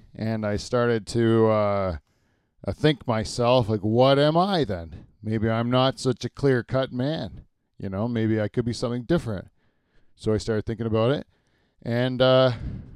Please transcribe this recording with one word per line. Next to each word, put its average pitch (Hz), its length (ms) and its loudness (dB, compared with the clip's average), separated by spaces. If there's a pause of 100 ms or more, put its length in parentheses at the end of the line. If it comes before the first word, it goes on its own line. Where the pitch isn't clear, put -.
(140)
and 110 320 -4
I 104 100 -2
started 120 520 -2
to, 113 400 4
uh, 101 480 0 (720)
uh, 98 60 -2
think - 340 0
myself, 117 600 2
like, 110 140 0
"What 127 360 4
am 151 180 2
I 180 280 0
then? 87 420 -8 (160)
Maybe 110 260 -2
I'm 117 220 0
not 127 300 2
such 127 240 -2
a 120 40 -8
clear-cut 131 640 -2
man. 131 520 -6 (340)
You 98 100 -10
know, 101 200 -4
maybe 110 320 0
I 104 80 -2
could 120 160 -4
be 120 80 -4
something 120 320 -6
different." 120 440 -4 (680)
So 110 180 -2
I 104 40 0
started 107 280 -4
thinking 113 200 -6
about 113 260 2
it, - 140 -4 (540)
and, 123 400 -2
uh, 131 320 6 (440)